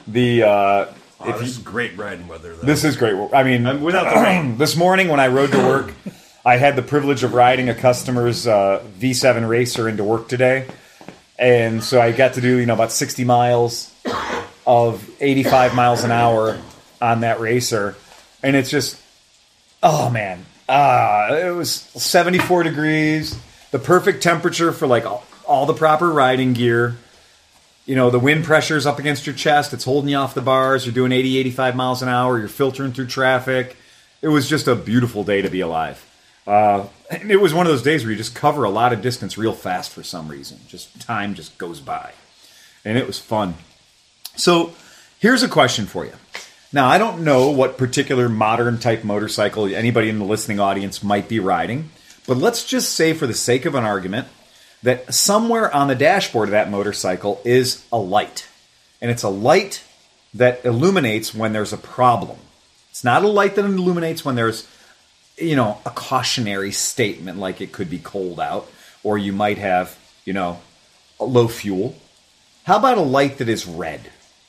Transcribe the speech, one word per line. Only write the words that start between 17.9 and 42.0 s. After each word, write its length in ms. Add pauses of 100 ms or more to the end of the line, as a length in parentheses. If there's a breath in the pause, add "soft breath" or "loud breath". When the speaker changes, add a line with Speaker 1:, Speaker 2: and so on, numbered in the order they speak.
Speaker 1:
And 120
it's 140
just, 320 (800)
oh, 300
man. 340 (240)
Uh, 600 (160)
it 100
was 160
seventy-four 880
degrees, 760 (360 loud breath)
the 80
perfect 420
temperature 500
for, 140
like, 220
all, 160 (240)
all 180
the 80
proper 380
riding 420
gear. 440 (880 soft breath)
You 100
know, 140
the 100
wind 240
pressure's 420
up 140
against 260
your 100
chest. 360
It's 140
holding 240
you 80
off 160
the 80
bars. 440
You're 80
doing 200
eighty, 240
eighty-five 380
miles 260
an 80
hour. 280
You're 120
filtering 420
through 160
traffic. 720 (440 soft breath)
It 60
was 220
just 180
a 80
beautiful 480
day 180
to 80
be 120
alive. 420 (420 soft breath)
Uh, 420 (220)
and 220
it 80
was 140
one 120
of 60
those 120
days 200
where 80
you 60
just 180
cover 300
a 40
lot 220
of 100
distance 360
real 160
fast 400
for 100
some 240
reason. 400
Just 340
time 320
just 240
goes 220
by. 320 (720 soft breath)